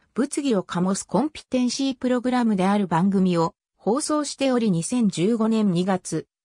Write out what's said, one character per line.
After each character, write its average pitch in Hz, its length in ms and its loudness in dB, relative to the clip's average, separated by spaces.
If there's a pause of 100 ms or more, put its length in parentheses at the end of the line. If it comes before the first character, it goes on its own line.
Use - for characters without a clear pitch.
(140)
物 277 260 -2
議 277 160 0
を 180 60 2
醸 185 320 -2
す - 100 -6
コ - 160 0
ン 302 100 -2
ピ - 140 -16
テ 254 160 -2
ン 247 80 0
シ 269 220 -2
ー 254 80 -8
プ 254 100 -2
ロ 247 140 0
グ 254 80 -2
ラ 247 160 0
ム 214 100 2
で 185 100 0
あ 202 120 2
る 202 80 0
番 175 240 2
組 185 260 2
を 165 180 0 (220)
放 233 240 0
送 302 240 -2
し - 120 -10
て 269 160 0
お 247 60 2
り、 226 120 2
二 165 120 0
千 233 280 0
十 208 260 0
五 220 120 0
年 220 220 2
二 175 140 0
月、 185 440 -4 (160)